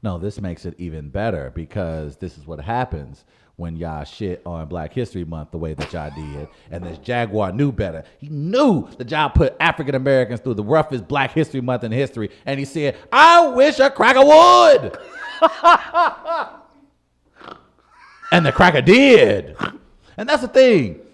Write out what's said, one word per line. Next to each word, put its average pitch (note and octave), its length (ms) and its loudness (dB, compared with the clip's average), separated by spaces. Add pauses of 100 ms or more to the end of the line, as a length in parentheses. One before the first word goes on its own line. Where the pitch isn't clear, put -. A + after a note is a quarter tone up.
No, F#2+ 160 -8
this G2+ 240 -10
makes F2+ 240 -10
it E2+ 120 -12
even D#2 320 -14
better F2 440 -8
because D#2+ 640 -10
this F2+ 200 -14
is D2 80 -20
what D#2 140 -16
happens E2 640 -10 (320)
when E2+ 200 -12
y'all D#2+ 280 -10
shit F#2 420 -12
on E2 220 -12
Black D#2 260 -12
History A2 300 -8
Month D#2+ 280 -12
the E2+ 80 -14
way D#2+ 160 -8
that D2 180 -12
y'all D2+ 220 -10
did. D2 320 -14 (240)
And F2 120 -14
this E2 140 -16
Jaguar G#2+ 540 -6
knew C3+ 200 -2
better. F2+ 320 -8 (140)
He C#3+ 100 -20
knew E3+ 680 -2
that A#2+ 140 -14
y'all D3+ 180 -2
put - 300 0
African D#3 360 -2
Americans C3 440 -2
through B2 160 -6
the G#2 80 -6
roughest C3+ 440 -2
Black C3+ 240 -4
History D3+ 300 -4
Month B2 220 -6
in A2 80 -8
history. A#2 400 -6 (140)
And C#3 140 -8
he C#3 60 -8
said, C#3 320 -6 (140)
I E4 380 6
wish C4 300 2
a C4+ 100 4
cracker C4 360 2
would. E4 760 6
<laughs> - 1600 -2 (1700)
And E3+ 100 2
the C#3 80 0
cracker E3 300 2
did. E3 720 4 (640)
And A3 100 -10
that's C#4+ 140 0
the B3 60 -8
thing. G3+ 520 4 (140)